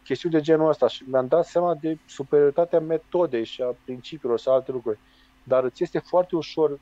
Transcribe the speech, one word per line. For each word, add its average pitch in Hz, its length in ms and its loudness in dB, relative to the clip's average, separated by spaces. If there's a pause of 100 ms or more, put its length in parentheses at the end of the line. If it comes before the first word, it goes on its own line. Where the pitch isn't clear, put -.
chestiuni - 300 -4
de 160 60 4
genul 156 280 2
ăsta 143 180 2
și - 200 -4
mi-am 131 200 0
dat 160 200 2
seama 175 280 0
de 160 320 -6
superioritatea 147 760 2
metodei 156 640 -2
și - 180 -10
a 123 120 -4 (100)
principiilor 127 540 -6
și - 100 -6
alte 131 240 2
lucruri. 117 260 -4 (440)
Dar 127 220 2
îți - 180 -4
este 170 160 -4
foarte 180 380 0
ușor 147 460 -2